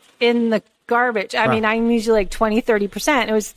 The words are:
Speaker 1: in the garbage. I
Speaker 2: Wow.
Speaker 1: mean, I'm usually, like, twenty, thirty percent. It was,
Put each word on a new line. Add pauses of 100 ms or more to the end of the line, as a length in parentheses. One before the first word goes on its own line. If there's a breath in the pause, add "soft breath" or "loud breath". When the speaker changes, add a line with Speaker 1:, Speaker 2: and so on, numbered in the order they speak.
(200)
Speaker 1:
in
the (240)
garbage.
I
Speaker 2:
Wow.
Speaker 1:
mean,
I'm
usually,
like,
twenty,
thirty
percent.
It
was,